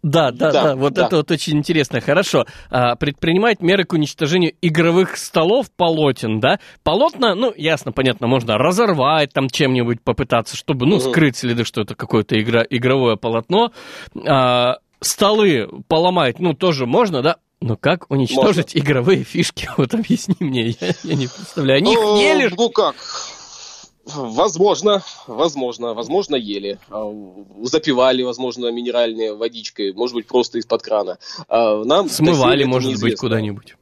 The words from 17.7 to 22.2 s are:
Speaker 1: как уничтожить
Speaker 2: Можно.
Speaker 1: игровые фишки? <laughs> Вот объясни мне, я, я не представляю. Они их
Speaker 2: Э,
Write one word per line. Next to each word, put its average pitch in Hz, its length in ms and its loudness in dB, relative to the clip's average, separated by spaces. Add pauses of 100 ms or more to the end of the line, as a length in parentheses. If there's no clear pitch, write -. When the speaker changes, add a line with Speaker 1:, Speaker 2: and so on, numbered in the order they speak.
Speaker 1:
как 170 340 -2
уничтожить 139 640 0
Speaker 2:
Можно. - 40 2
Speaker 1:
игровые 143 440 2
фишки? - 500 -4
<laughs> - 40 -4
Вот 135 160 0
объясни 220 480 0
мне, 120 400 -2
я, 175 120 -2 (100)
я 165 120 -4
не 135 120 -2
представляю. 139 500 -2
Они 208 160 2
их 233 60 4
Speaker 2:
Э, 208 220 4